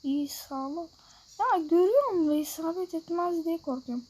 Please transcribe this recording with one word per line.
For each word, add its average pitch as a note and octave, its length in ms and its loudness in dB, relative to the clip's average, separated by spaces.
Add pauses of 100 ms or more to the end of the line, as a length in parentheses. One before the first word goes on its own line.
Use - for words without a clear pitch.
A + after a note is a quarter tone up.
İyi C#4+ 260 -2
sağlam. C#4+ 580 -8 (520)
Ya A4 180 4
görüyor F#4 520 4
musun? D#4 280 2
Isabet E4 560 -4
etmez E4+ 520 -2
diye E4 120 0
korkuyorum. B3+ 520 -6